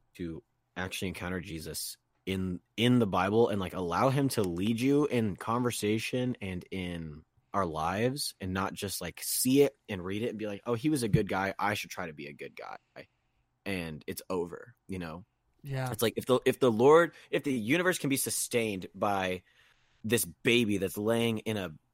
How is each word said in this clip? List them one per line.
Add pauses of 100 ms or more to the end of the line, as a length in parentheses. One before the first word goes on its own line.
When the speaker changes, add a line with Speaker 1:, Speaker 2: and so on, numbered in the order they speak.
(160)
Speaker 1:
to (340)
actually
encounter
Jesus (300)
in, (160)
in
the
Bible
and,
like,
allow
him
to
lead
you
in
conversation
and
in (320)
our
lives,
and
not
just,
like,
see
it (140)
and
read
it
and
be
like,
"Oh,
he
was
a
good
guy,
I
should
try
to
be
a
good
guy." (880)
And
it's
over, (120)
you
know? (380)
Speaker 2:
Yeah.
Speaker 1:
It's
like,
if
the,
if
the
Lord, (180)
if
the
universe
can
be
sustained
by (640)
this
baby
that's
laying
in
a, (220)